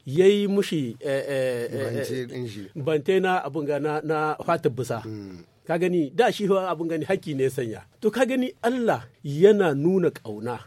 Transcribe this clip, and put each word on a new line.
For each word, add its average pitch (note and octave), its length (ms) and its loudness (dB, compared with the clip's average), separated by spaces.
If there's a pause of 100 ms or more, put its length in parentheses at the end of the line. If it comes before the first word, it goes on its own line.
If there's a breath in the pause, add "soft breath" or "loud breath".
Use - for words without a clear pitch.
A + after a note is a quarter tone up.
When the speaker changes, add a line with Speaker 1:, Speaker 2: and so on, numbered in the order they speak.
Speaker 1:
Ya D#3 200 4
yi G3+ 220 6
mushi, D#3+ 520 0
eh, C#3 280 -2
eh, B2+ 440 -2
eh, C#3 120 -4
Speaker 2:
Bante B2+ 360 -4
Speaker 1:
eh, B2 60 -6
Speaker 2:
ɗin B2 220 -8
shi. G2+ 280 -12
Speaker 1:
bante D#3+ 440 0
na F#3 240 0
abun C#3+ 220 -6
ga C#3+ 140 -2
na, D3+ 240 -2
na D3+ 320 -2 (100)
fatar E3+ 260 0
bisa. A#2 320 -4
Speaker 2:
Mm. G2 400 -12 (220)
Speaker 1:
Ka E3+ 120 -2
gani, E3+ 320 0
da G#3 220 4
shi G#3 160 -4
fa F#3+ 220 2
abun E3 180 -4
gani D#3+ 160 -4
haƙƙi F#3+ 320 -4
ne C3+ 80 0
ya C3 60 2
sanya. A2 320 -6 (180)
To G#3+ 100 2
ka A#3+ 140 0
gani B3+ 280 0 (100)
Allah A#3 420 0 (200)
yana E3+ 500 6
nuna E3 360 2
ƙauna, A2 560 -8